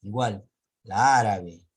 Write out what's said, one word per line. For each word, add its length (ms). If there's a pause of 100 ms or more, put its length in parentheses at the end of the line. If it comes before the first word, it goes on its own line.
Igual, 460 (360)
la 360
árabe 580